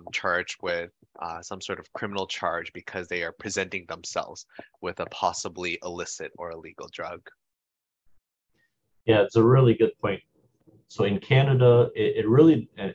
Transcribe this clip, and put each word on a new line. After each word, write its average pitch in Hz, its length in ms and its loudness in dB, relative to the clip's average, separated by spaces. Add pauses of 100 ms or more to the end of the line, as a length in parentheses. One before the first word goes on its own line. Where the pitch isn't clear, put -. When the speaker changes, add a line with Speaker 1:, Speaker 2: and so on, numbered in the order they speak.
(140)
Speaker 1:
charged 90 480 -4
with, 87 300 -6 (280)
uh, 82 220 -10
some 92 180 -14
sort 92 200 -10
of - 140 -20
criminal 101 340 -8
charge 85 440 -6
because 90 360 -12
they 87 160 -6
are 82 160 -8
presenting 95 480 -8
themselves - 580 -10 (340)
with 90 200 -10
a 82 80 -8
possibly 87 760 -6
illicit 87 540 -10
or 85 140 -12
illegal 82 420 -18
drug? 85 260 -12 (1900)
Speaker 2:
Yeah, 107 160 4
it's 101 160 0
a 110 60 6
really 127 300 6
good - 260 0
point. 98 220 -6 (680)
So - 180 -2
in 101 140 -2
Canada, 123 760 4
it, 107 220 0
it 107 100 -2
really, 135 500 6
and, 95 180 -8